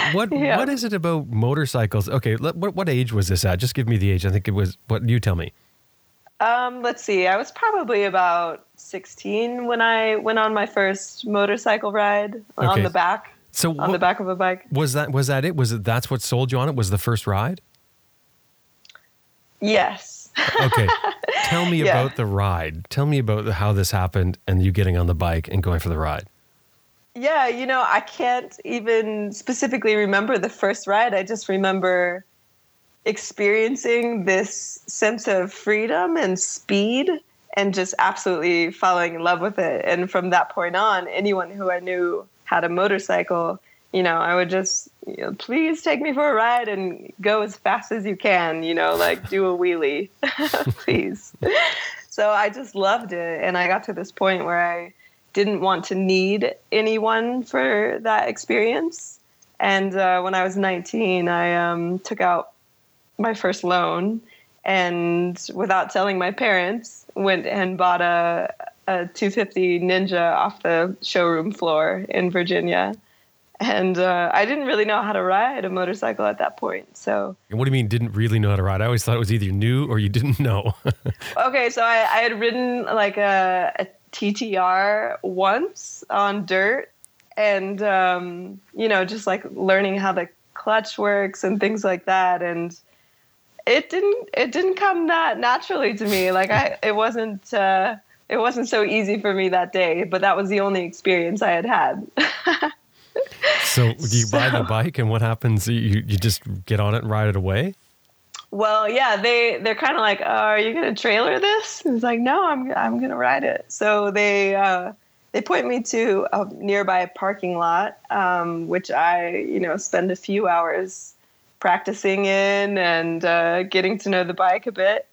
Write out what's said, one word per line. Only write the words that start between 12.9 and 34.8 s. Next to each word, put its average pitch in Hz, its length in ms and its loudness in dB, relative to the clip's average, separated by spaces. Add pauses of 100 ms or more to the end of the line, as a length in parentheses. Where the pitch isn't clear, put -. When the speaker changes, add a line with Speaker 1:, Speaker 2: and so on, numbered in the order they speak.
Speaker 2:
back, 185 420 0 (180)
Speaker 1:
So - 200 0
Speaker 2:
on 156 60 -4
Speaker 1:
what 180 160 0
Speaker 2:
the 180 60 0
back 180 220 2
of 185 80 -4
a 185 80 -2
bike. 185 340 -2
Speaker 1:
was 139 220 0
that, 147 180 -2
was 135 160 2
that 135 180 0
it? 170 120 -2
Was 120 160 2
it, 110 100 -4
that's 117 280 0
what 131 100 -2
sold 123 320 0
you 131 60 0
on 135 100 0
it? 143 80 -4
Was 101 140 0
the 104 80 2
first 113 280 -2
ride? 107 340 0 (2000)
Speaker 2:
Yes. - 680 0 (320)
Speaker 1:
Okay. 113 260 4 (280)
Speaker 2:
<laughs> 698 300 -4
Speaker 1:
Tell 170 220 0
me 170 160 2
Speaker 2:
Yeah. 196 80 4
Speaker 1:
about 135 260 2
the 117 100 0
ride. 90 640 -2
Tell 139 160 0
me 147 120 2
about 107 280 0
how 104 260 2
this 98 180 2
happened 92 560 0
and 95 160 2
you 95 80 4
getting 92 260 2
on 87 100 2
the 87 80 2
bike 82 340 -2
and 92 140 0
going 87 180 0
for 85 80 -6
the 80 100 -2
ride. 76 280 -4 (880)
Speaker 2:
Yeah, 277 340 2
you 240 160 -4
know, 254 220 0
I 226 140 2
can't - 640 -4
even 214 680 -2
specifically 233 640 -2
remember 208 420 2
the 196 140 -2
first 208 360 -2
ride. 208 280 2
I 190 80 0
just 208 260 -6
remember 185 800 0 (800)
experiencing 226 1200 0
this 190 640 -2